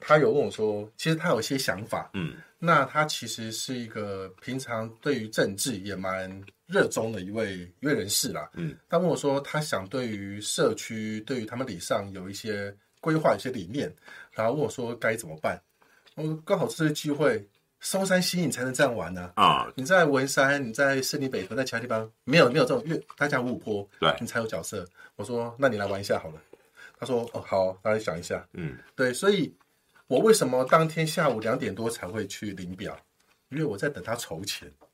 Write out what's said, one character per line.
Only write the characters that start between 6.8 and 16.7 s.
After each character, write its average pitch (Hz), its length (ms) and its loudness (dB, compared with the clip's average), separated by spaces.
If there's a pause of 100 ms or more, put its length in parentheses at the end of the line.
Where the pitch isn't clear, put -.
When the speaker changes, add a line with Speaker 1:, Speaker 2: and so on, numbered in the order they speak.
Speaker 1:
衷 113 240 -2
的 101 80 -6
一 92 100 -10
位， 95 400 -4 (100)
一 135 60 -4
位 151 60 2
人 110 160 -2
士 - 240 0
啦。 151 220 -8
Speaker 2:
嗯。 165 200 -4 (140)
Speaker 1:
他 175 80 0
问 175 100 4
我 147 80 4
说， 139 260 0
他 151 200 -4
想 98 280 -4
对 127 200 -4
于 101 320 -6
社 123 320 0
区， 110 540 -6
对 127 140 -4
于 107 40 -6
他 117 100 -10
们 123 120 -6
里 92 120 -10
上 98 340 -2
有 92 180 -10
一 - 20 -12
些 101 420 -8 (240)
规 160 160 0
划、 151 200 4
一 101 40 -2
些 131 120 -6
理 87 200 -8
念， 147 240 -4 (380)
然 110 140 -2
后 123 80 0
问 151 80 0
我 110 80 -2
说 117 240 -8
该 113 200 -2
怎 98 140 -8
么 78 140 -12
办。 92 180 -4 (540)
我 156 200 -4 (100)
刚 196 140 2
好 131 80 0
这 - 80 -6